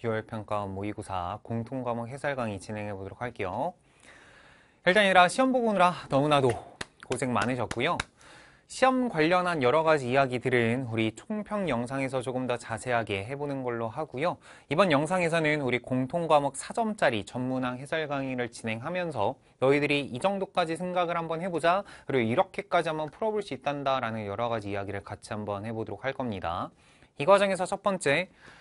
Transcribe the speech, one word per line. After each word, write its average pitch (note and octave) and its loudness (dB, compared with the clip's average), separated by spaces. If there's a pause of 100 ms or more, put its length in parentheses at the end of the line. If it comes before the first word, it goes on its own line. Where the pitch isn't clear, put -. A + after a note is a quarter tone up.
유월 A2 -2
평가 G#2 -6
모의고사 G2 -6
공통과목 A#2 -6
해설 C#3 -4
강의 A2 -4
진행해 G#2 -8
보도록 F#2+ -12
할게요. A#2+ -6 (1120)
일단 G3+ 6
얘들아, F3+ 8
시험 C4 2
보고 B3 2
오느라 F3+ 6 (160)
너무나도 C#3+ 4 (580)
고생 B2 -2
많으셨고요. A#2+ 0 (680)
시험 B3+ 2
관련한 E3+ 2
여러 C3 6
가지 D3+ 2
이야기들은 B2+ 2
우리 A2+ 0
총평 G#3 -6
영상에서 C3 -2
조금 B2+ -4
더 A#2+ -2
자세하게 A2 -4
해보는 C#3 -6
걸로 A#2 -4
하고요. D3 -6 (300)
이번 F3 4
영상에서는 D#3 2
우리 B2 0
공통과목 C#3+ 0
사 - -12
점짜리 F#3 0
전문항 B2+ -4
해설 D3 -4
강의를 C3 -4
진행하면서 B2+ -4 (240)
너희들이 C#3+ 4
이 B2 -6
정도까지 F#3+ -2
생각을 F3+ -2
한번 E3 -4
해보자, F3 0 (200)
그리고 B2+ 2
이렇게까지 E3+ 0
한번 D#3 -4
풀어볼 G#3+ -2
수 G3 -8
있단다라는 C3 -2
여러 G#2 -2
가지 A2+ -4
이야기를 G2 -6
같이 - -12
한번 G#2 -6
해보도록 A2 -8
할 C3+ -2
겁니다. G2 -4 (480)
이 C#3+ -4
과정에서 F#3+ 4
첫 F#3+ -6
번째, F3+ 0 (320)